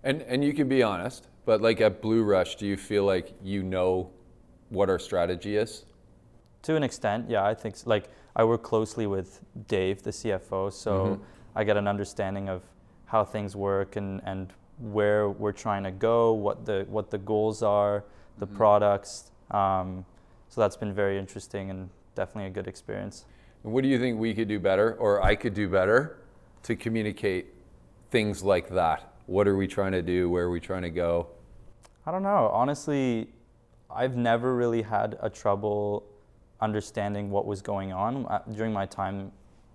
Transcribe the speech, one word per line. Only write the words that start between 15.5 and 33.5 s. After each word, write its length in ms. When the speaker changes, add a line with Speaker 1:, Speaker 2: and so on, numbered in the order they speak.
Speaker 2:
trying 320
to 60
go, 420
what 320
the, 240
what 220
the 80
goals 440
are, 420
the 80
Speaker 1:
Mm-hmm. 100
Speaker 2:
products. 760
Um, 560
so 140
that's 140
been 180
very 240
interesting 520
and 200
definitely 320
a 80
good 140
experience. 580
Speaker 1:
And 80
what 100
do 60
you 100
think 200
we 160
could 140
do 100
better, 360
or 280
I 120
could 200
do 140
better 520
to 120
communicate 800
things 320
like 280
that? 400
What 220
are 80
we 100
trying 260
to 100
do? 260
Where 160
are 60
we 100
trying 220
to 80
go? 380
Speaker 2:
I 40
don't 120
know. 300
Honestly, 760